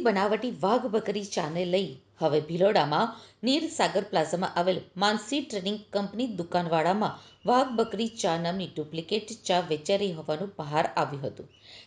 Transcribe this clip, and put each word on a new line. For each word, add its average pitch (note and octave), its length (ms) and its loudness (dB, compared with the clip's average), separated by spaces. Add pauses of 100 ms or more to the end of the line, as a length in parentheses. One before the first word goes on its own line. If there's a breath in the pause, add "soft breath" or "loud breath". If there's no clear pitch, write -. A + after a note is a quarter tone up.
બનાવટી G#3+ 580 2
વાઘ A3+ 320 2
બકરી G#3 400 -2
ચાને E3+ 300 -2 (100)
લઈ F#3+ 160 2 (300)
હવે D#3 280 4
ભિલોડામાં E3+ 640 4 (300 loud breath)
નીર D4 340 2
સાગર F#3 320 2
પ્લાઝામાં E3+ 520 0
આવેલ F3 200 2 (220)
માનસી G#3+ 400 0
ટ્રેડિંગ G3+ 360 -4 (140)
કંપની G#3 380 -2 (100)
દુકાનવાળામાં E3+ 720 2 (360 loud breath)
વાઘ B3+ 260 4
બકરી A3 320 -2 (140)
ચા E3+ 160 2
નામની E3+ 340 -2
ડુપ્લિકેટ D#3+ 560 -6 (160)
ચા F3+ 240 2
વેચાઈ D#3 320 0
રહી F#3+ 180 -2
હોવાનું D#3 380 -4
બહાર D3+ 320 0
આવ્યું C#3 380 -2
હતું. G2 200 -8 (400 loud breath)